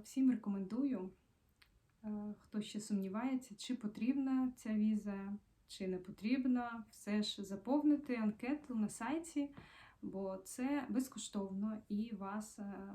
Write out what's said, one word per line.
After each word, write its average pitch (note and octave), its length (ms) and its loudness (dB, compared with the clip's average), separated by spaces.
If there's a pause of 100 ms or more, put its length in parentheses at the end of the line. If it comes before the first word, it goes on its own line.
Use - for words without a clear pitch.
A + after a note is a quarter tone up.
всім C4 280 6
рекомендую, G#3 800 0 (920)
а, G#3 360 -4
хто - 240 -4
ще - 180 -6
сумнівається, G#3+ 720 -2
чи - 200 -4
потрібна C4 840 2
ця A3 180 -2
віза, G3+ 580 2 (360)
чи F#3+ 200 -4
не F#3 100 0
потрібна, A#3+ 920 0
все G#3 320 0
ж G3+ 220 -4
заповнити B3+ 720 4
анкету A#3+ 580 0
на G#3+ 140 2
сайті, C#4+ 600 -2 (520)
бо F#3+ 340 -4
це C4 520 -2
безкоштовно G#3 920 -2 (100)
і G#3+ 260 -2
вас, G3 440 -6
е, G3+ 160 -6 (200)